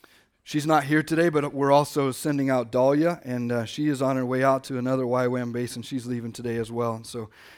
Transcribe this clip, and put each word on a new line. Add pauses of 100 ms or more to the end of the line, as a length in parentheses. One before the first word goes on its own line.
(420)
she's
not
here
today,
but
we're
also
sending
out
Dahlia,
and,
uh,
she
is
on
her
way
out
to
another
Y
wam
base,
and
she's
leaving
today
as
well.
And
so, (280)